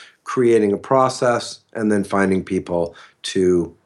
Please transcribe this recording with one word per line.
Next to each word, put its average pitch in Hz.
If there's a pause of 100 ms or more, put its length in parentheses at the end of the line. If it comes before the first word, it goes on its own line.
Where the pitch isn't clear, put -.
(240)
creating 117
a 98
process, 131 (120)
and 107
then 101
finding 95
people 87 (300)
to 90